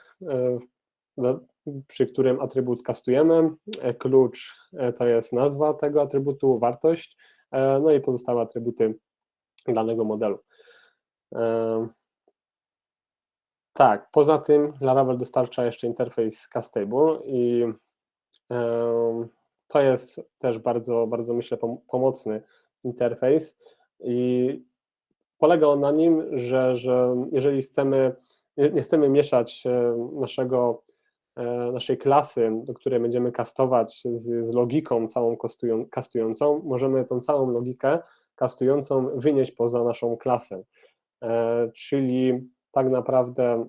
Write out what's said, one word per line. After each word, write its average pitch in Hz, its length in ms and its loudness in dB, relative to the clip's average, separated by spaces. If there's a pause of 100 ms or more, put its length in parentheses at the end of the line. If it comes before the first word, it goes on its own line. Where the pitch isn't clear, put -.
(220)
e, 127 360 -2 (580)
do, 123 240 -2 (460)
przy - 200 -2
którym 131 340 0
atrybut 127 420 -4
kastujemy. 156 680 2 (300)
E, 120 140 -4
klucz, - 800 0
e, 131 200 -4
to 120 140 -2
jest 117 260 2
nazwa 143 420 0
tego 147 280 0
atrybutu, 139 560 0
wartość, 156 580 -2 (360)
e, 135 280 2
no 156 100 4
i 143 100 4
pozostałe 123 420 -2
atrybuty 113 520 -2 (720)
danego 113 380 0
modelu. 107 340 -2 (960)
Em, 113 540 -2 (1800)
tak, 110 400 4
poza 151 260 4
tym 147 420 2
Laravel 131 380 2
dostarcza 123 460 -2
jeszcze 120 220 -4
interfejs 117 600 -4
castable 120 760 -2
i, 120 400 0 (840)
em, 117 800 -2 (400)
to 151 120 2
jest 131 400 0 (180)
też 120 200 -2
bardzo, 117 480 -2
bardzo, 117 280 -4
myślę, 120 220 -4
pom-, 117 320 -6
pomocny 127 540 -2 (420)
interfejs 127 720 -2 (440)
i 123 720 -2 (680)
polega 156 280 6
on 143 140 4
na 143 100 2
nim, 160 480 2
że, 127 380 0
że 123 400 0 (160)
jeżeli 135 300 0
chcemy, 135 540 0 (400)
nie, 143 140 4
nie 147 120 0
chcemy 151 260 4
mieszać, 135 580 0
e, 120 460 0
naszego, 123 720 -2 (540)
e, 123 80 -8 (280)
naszej 127 260 -4
klasy, 139 540 0 (120)
do 131 100 -12
której 127 260 -2
będziemy 120 320 -2
castować 123 720 -2 (120)
z, 117 320 -4
z 117 80 -4
logiką 120 540 0
całą 117 280 -2
kostują-, 113 540 -4
castującą, 123 760 -2
możemy 131 400 0
tą 127 160 -4
całą 135 300 0
logikę 127 480 -2 (380)
castującą 135 840 0
wynieść 135 320 2
poza 117 320 -2
naszą 117 320 -2
klasę. 117 460 -4 (600)
E, 117 520 0
czyli 127 760 -2 (220)
tak 131 180 0
naprawdę 123 800 0